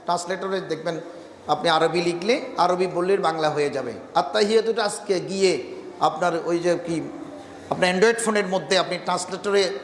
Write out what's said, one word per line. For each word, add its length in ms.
ট্রান্সলেটরে 580
দেখবেন 380
আপনি 220
আরবি 320
লিখলে 400
আরবি 300
বললে 300
বাংলা 320
হয়ে 200
যাবে। 240
আত্তাহিয়াতুটা 680
আজকে 360
গিয়ে 440
আপনার 320
ওই 140
যে 260
কি, 160
আপনার 140
অ্যান্ড্রয়েড 360
ফোনের 280
মধ্যে 300
আপনি 200
ট্রান্সলেটরে 880